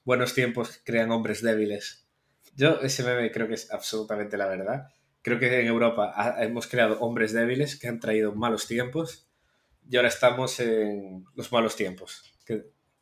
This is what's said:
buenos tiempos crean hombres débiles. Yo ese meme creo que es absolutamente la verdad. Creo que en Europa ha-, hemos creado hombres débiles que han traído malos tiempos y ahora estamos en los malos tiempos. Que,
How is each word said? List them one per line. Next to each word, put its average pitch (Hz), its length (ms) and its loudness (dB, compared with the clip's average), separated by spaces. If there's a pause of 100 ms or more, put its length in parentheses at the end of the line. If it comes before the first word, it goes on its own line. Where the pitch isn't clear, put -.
buenos 123 280 2
tiempos 120 520 -2
crean 117 260 2
hombres 110 300 -2
débiles. 107 640 -2 (480)
Yo 151 260 4
ese 135 220 -2
meme 120 280 0
creo 113 160 -2
que 110 80 -2
es - 160 -12
absolutamente 107 680 -4
la 98 100 0
verdad. 98 400 -4 (340)
Creo 117 180 0
que 127 200 4
en 117 80 2
Europa 117 480 2
ha-, 113 280 0
hemos 113 240 -4
creado 110 340 2
hombres 113 320 0
débiles 127 440 0
que 120 120 -10
han 113 100 -6
traído 110 340 0
malos 113 340 -2
tiempos 127 600 -4 (600)
y 123 80 2
ahora 123 120 6
estamos 123 520 2
en 104 640 -2 (100)
los 123 160 -8
malos 113 240 2
tiempos. - 480 -8 (220)
Que, 110 200 -6 (360)